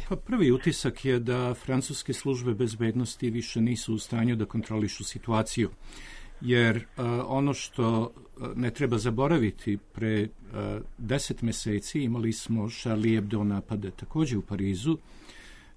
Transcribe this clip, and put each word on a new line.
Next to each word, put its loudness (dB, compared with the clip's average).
pa -2
prvi 4
utisak 0
je 4
da 0
francuske -2
službe 0
bezbednosti 0
više -2
nisu 2
u 0
stanju 0
da 0
kontrolišu -2
situaciju, 0
jer, 4
a, 0
ono 2
što, 0
a, -6
ne 0
treba 0
zaboraviti, 2
pre, 0
a, -4
deset -2
meseci -2
imali 0
smo -2
Charlie 2
Hebdo 0
napade -2
takođe -2
u 0
Parizu, 0